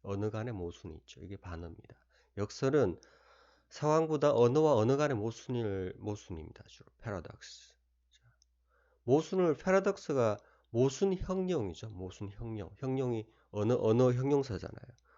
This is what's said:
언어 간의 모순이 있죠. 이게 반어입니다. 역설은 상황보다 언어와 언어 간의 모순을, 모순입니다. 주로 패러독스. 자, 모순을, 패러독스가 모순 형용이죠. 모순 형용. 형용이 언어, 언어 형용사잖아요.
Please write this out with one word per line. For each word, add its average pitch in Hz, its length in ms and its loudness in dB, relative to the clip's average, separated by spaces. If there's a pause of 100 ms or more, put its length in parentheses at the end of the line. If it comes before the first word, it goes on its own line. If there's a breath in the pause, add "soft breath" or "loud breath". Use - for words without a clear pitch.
언어 98 280 -4
간의 113 240 -6
모순이 87 440 -10
있죠. - 240 -20
이게 92 160 -12
반어입니다. 85 580 -14 (420 soft breath)
역설은 120 640 0 (680 soft breath)
상황보다 151 680 2
언어와 135 400 6
언어 113 220 4
간의 143 200 0
모순을, 104 800 -4
모순입니다. 92 720 -10
주로 - 200 -20 (120)
패러독스. - 760 -12 (380)
자, - 100 -20 (840)
모순을, 160 540 2
패러독스가 185 800 2 (320 soft breath)
모순 135 440 2
형용이죠. 180 760 -4
모순 92 420 -10
형용. 107 460 -8
형용이 131 480 -2 (260 soft breath)
언어, 104 280 2
언어 123 320 6
형용사잖아요. 131 800 -2 (260 soft breath)